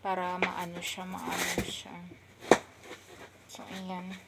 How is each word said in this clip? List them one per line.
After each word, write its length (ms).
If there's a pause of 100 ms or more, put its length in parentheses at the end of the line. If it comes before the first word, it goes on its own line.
para 320
maano 400
siya, 320
maano 560
siya. 240 (1600)
So, 160
ayan. 480 (140)